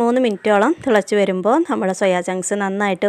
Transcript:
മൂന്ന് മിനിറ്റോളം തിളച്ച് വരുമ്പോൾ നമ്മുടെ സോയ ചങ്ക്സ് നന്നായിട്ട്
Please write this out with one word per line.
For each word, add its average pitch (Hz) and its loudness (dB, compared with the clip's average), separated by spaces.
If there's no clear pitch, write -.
മൂന്ന് 240 2
മിനിറ്റോളം 214 2
തിളച്ച് 214 0
വരുമ്പോൾ 190 2
നമ്മുടെ 208 -2
സോയ 185 2
ചങ്ക്സ് 185 -4
നന്നായിട്ട് 196 -2